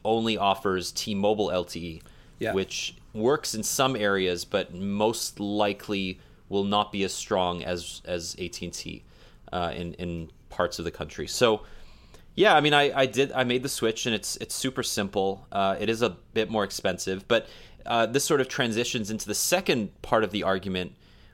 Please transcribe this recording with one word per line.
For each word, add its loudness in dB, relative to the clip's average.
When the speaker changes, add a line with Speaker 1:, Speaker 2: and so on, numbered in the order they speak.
Speaker 1:
only 2
offers 2
T-Mobile 0
L 0
T -10
E, -10
Speaker 2:
Yeah. -2
Speaker 1:
which -2
works 0
in -4
some 0
areas, 2
but -2
most -2
likely -2
will 0
not 2
be -2
as -2
strong 0
as, -6
as -6
A -6
T -10
and -8
T, -12
uh, -2
in, -8
in -6
parts -2
of -4
the -4
country. -8
So, 4
yeah, 8
I 8
mean, 4
I, 6
I 4
did, 2
I 2
made 2
the -4
switch, 0
and 0
it's, -4
it's -8
super -2
simple. -2
Uh, 0
it -2
is 0
a 4
bit -4
more 2
expensive, -2
but, 4
uh, 2
this 0
sort 4
of -2
transitions -2
into -6
the -2
second 0
part 2
of -2
the -2
argument, -2